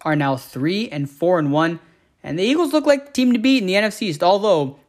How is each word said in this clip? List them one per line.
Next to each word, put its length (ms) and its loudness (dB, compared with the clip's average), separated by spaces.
are 120 0
now 220 0
three 520 -6
and 200 -8
four 300 0
and 120 0
one, 300 0
and 160 -8
the 40 0
Eagles 280 0
look 140 0
like 220 2
the 40 -20
team 220 2
to 60 0
beat 220 2
in 60 -2
the 80 0
N 80 2
F 100 -2
C 140 -8
East, 160 -4
although 640 2